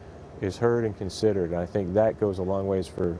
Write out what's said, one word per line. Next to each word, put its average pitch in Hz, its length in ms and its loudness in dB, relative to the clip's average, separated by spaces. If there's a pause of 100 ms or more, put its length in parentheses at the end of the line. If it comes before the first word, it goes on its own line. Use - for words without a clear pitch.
(420)
is 95 160 -2
heard 120 280 2
and 104 120 -4
considered. 98 540 2
And 85 80 0
I 87 80 -2
think 92 260 -2
that 107 260 4
goes 101 200 0
a 95 40 -2
long 98 220 -2
ways 95 220 0
for, 87 320 -2